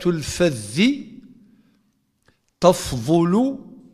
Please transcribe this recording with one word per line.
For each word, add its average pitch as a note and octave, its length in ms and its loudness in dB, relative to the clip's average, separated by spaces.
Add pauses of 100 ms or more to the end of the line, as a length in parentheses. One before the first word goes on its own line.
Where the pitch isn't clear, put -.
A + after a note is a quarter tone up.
الفذ D3+ 760 -2 (1800)
تفضل، F3 1000 2 (360)